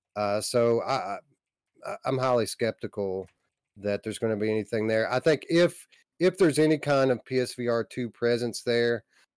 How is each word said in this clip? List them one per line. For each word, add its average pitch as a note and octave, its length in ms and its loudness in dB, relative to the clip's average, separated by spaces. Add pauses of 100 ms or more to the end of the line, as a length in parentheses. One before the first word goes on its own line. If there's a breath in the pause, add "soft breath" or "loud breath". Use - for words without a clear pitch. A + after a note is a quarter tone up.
(160)
Uh, G#2 260 -2
so A#2 400 2
I, G2 380 -4 (640)
I, G#2 180 -8
I'm C3 140 -2
highly B2 300 2
skeptical G2+ 800 -4 (480)
that G2+ 260 -2
there's G#2+ 160 -8
gonna A2 180 0
be G#2+ 120 0
anything G#2+ 380 -2
there. A2 240 0
I B2+ 80 0
think D3+ 300 2
if, E3+ 360 2 (320 soft breath)
if F3+ 200 2
there's D3+ 220 4
any D#3 180 4
kind C#3 340 2
of A#2 140 -2
P C3 140 -2
S B2 160 -2
V A#2+ 120 -4
R A#2 160 0
two A#2+ 260 -6
presence A#2 520 -2
there, A#2 420 0 (340 soft breath)